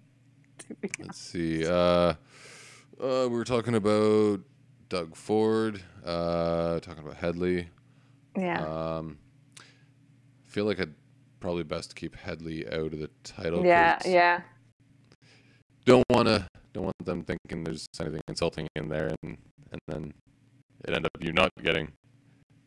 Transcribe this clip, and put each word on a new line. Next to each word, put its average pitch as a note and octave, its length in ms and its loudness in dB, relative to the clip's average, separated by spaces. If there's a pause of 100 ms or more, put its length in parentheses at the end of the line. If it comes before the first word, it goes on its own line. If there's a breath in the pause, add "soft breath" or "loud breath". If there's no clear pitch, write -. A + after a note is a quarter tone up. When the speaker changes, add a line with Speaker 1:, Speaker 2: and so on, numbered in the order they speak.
(600)
Speaker 1:
to - 80 -20 (140)
be - 160 -6
Speaker 2:
Let's F#2+ 120 -12
Speaker 1:
honest. - 220 -14
Speaker 2:
see. D#2+ 360 -2
Uh, F2 460 4 (880 loud breath)
uh, C3 300 0
we A#2+ 80 -2
were A#2 80 -2
talking A#2 300 0
about G#2+ 640 4 (500)
Doug E2 260 -6
Ford. A2 680 0 (200)
Uh, E2+ 760 0
talking D#2 240 -12
about D2 140 -14
Headley. F2 520 -2 (680 soft breath)
Speaker 1:
Yeah. F3 300 -2
Speaker 2:
Um, D#2+ 540 -6 (1300 soft breath)
feel G2+ 200 -2
like G2 140 0
I'd D#2+ 140 -2 (460)
probably F2 240 -2
best E2 320 -8
keep E2 200 -10
Headley D#2+ 520 -8
out D#2+ 260 -4
of D#2 60 -8
the D2+ 100 -8 (140)
title E2+ 400 -2
Speaker 1:
Yeah, E3+ 340 6
Speaker 2:
'cause - 140 -6
Speaker 1:
yeah. F3 300 4 (1400 soft breath)
Speaker 2:
don't B2 240 10
wanna, A2 380 4 (260)
don't F2+ 120 -6
want E2 100 -4 (100)
them F2 180 -4
thinking E2 400 -8
there's E2 220 -8 (140)
anything D#2 280 -6
insulting - 480 -4
in - 140 -6
there, D2+ 220 -4 (100)
and, - 160 -12 (340)
and - 160 -12
then D2+ 260 -8 (760)
it - 80 -2
end E2 100 0
up - 140 -2
you E2 140 -4
not D#2+ 180 4 (100)
getting - 300 -2 (760)